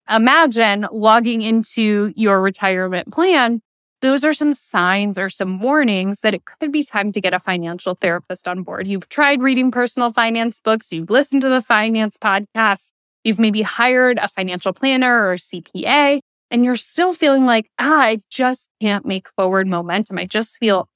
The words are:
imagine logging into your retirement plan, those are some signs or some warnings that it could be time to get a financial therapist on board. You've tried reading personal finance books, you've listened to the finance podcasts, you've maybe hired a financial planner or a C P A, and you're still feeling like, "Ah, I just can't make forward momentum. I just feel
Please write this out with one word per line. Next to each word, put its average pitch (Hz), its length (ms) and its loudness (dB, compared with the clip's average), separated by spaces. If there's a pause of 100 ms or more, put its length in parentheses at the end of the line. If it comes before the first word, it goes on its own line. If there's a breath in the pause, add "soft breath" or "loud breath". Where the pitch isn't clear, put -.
imagine 226 840 2
logging 220 500 4
into 214 720 0
your 196 260 2
retirement 185 680 -2
plan, 269 500 2 (400)
those 262 220 2
are 302 100 2
some 294 200 0
signs 196 680 -2
or 190 100 -4
some 185 300 -6
warnings 208 640 0
that 214 120 0
it 185 120 -8
could - 260 -8
be 294 120 -2
time 208 280 -4
to 202 80 -6
get 185 140 -2
a 180 60 -2
financial 175 560 -6
therapist 175 520 -4
on 180 160 -6
board. 196 240 -10
You've 196 220 -8
tried 285 320 2
reading 254 300 2
personal 240 420 -2
finance 226 460 -2
books, 220 340 -2
you've 165 160 -8
listened 269 320 2
to 262 80 0
the 262 120 2
finance 220 560 0
podcasts, 208 720 -2 (320)
you've 220 160 0
maybe 214 240 0
hired 247 560 2
a 208 80 -2
financial 185 460 -6
planner 254 500 2
or 185 100 0
a 180 60 -4
C - 220 -12
P 175 240 -12
A, 285 360 2 (280)
and 240 160 2
you're 247 120 0
still 359 360 -2
feeling 269 320 4
like, 226 320 2
"Ah, 294 240 2
I 220 200 2 (100)
just 254 380 -4 (120)
can't 202 240 -2
make 190 300 -6
forward 190 320 0
momentum. 180 500 -4
I 180 80 -6
just 214 320 -6
feel 202 380 0